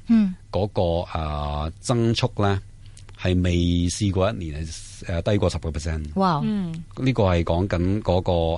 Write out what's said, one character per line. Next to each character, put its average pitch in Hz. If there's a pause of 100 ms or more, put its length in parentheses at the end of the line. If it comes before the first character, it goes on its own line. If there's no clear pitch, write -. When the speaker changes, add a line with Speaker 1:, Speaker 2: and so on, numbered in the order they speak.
Speaker 1:
嗯。 208 (160)
Speaker 2:
嗰 95
個， 101 (360)
呃， 73
增 117
速 -
呢， 101 (580)
係 90
未 90 (340)
試 98
過 95
一 -
年 80
係， -
呃， 85
低 107
過 92
十 85
個 82
percent。 78 (120)
Speaker 1:
哇。 180
Speaker 3:
嗯。 202 (260)
Speaker 2:
呢 131
個 113
係 87
講 85
緊 95
嗰 92
個， 90 (260)